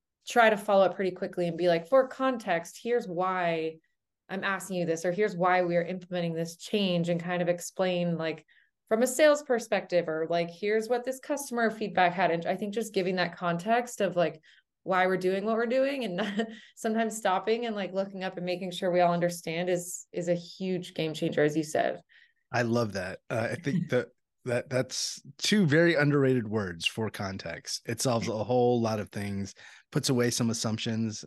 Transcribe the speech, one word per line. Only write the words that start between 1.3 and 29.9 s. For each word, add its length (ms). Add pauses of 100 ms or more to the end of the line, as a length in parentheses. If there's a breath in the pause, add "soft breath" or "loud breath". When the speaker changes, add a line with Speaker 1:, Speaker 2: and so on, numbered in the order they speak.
Speaker 1:
and 100
be 100
like, 200
"For 200
context, 760
here's 260
why 680 (540)
I'm 140
asking 340
you 80
this," 180
or, 80
"Here's 240
why 280
we 120
are 80
implementing 500
this 240
change," 520
and 100
kind 220
of 80
explain, 680
like, 280 (420 soft breath)
from 160
a 40
sales 360
perspective, 640
or, 220
like, 220
"Here's 380
what 160
this 140
customer 520
feedback 420
had." 180
And 140
I 100
think 180
just 200
giving 220
that 200
context 640
of, 160
like, 240 (440 soft breath)
why 240
we're 100
doing 280
what 100
we're 100
doing 400
and 100
<laughs> 20
not, 300 (280 loud breath)
sometimes 420
stopping 480
and, 100
like, 180
looking 300
up 140
and 80
making 260
sure 200
we 100
all 120
understand 560
is, 420
is 180
a 60
huge 580
game 200
changer, 300
as 140
you 60
said. 380 (500 soft breath)
Speaker 2:
I 120
love 300
that. 260 (100)
Uh, 220
I 40
think 340
Speaker 1:
<laughs> 0
Speaker 2:
that, 200 (360)
that 240
that's 520 (160)
two 300
very 280
underrated 520
words, 400
"for 220
context." 760
It 160
solves 260
a 160
whole 380
lot 180
of 100
things, 440 (380 loud breath)